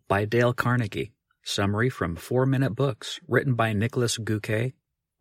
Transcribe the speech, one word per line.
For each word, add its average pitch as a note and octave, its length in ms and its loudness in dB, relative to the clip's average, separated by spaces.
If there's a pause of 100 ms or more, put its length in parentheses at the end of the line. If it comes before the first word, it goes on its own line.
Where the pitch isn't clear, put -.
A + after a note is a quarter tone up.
by G2 160 2
Dale A#2+ 300 2
Carnegie. A#2+ 580 -2 (320)
Summary G#2 460 0
from E2+ 260 -4
Four B2+ 300 0
Minute C3 320 0
Books, - 500 -4
written B2+ 280 2
by A2+ 180 2
Nicholas A2+ 440 0
Gouquet, A2 560 -2 (480)